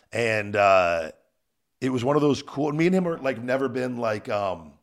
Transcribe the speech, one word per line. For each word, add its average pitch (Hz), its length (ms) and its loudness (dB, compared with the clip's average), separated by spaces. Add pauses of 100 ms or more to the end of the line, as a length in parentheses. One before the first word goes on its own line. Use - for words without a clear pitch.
(120)
And, 110 440 -2
uh, 90 560 4 (680)
it 131 100 -2
was 123 140 -2
one 139 120 2
of 151 60 2
those 143 220 0
cool, 147 300 -6
me 160 140 0
and 185 80 2
him 185 120 0
are, 165 100 -4
like, 131 240 -6
never 127 280 -2
been, 123 280 -6
like, 110 320 -4
um, 90 540 -4